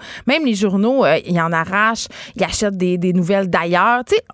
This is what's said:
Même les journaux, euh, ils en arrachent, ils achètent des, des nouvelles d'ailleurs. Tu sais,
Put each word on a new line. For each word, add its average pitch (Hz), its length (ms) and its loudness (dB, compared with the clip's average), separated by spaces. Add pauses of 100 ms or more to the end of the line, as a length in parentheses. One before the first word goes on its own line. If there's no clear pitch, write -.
(260)
Même 302 180 2
les 240 100 2
journaux, 208 500 2
euh, 151 200 4
ils 175 160 0
en 165 120 -2
arrachent, 196 560 0 (260)
ils - 80 -2
achètent 196 340 -2
des, 180 220 0
des 180 140 0
nouvelles 190 360 0
d'ailleurs. 180 560 2
Tu 403 120 0
sais, 453 60 0 (120)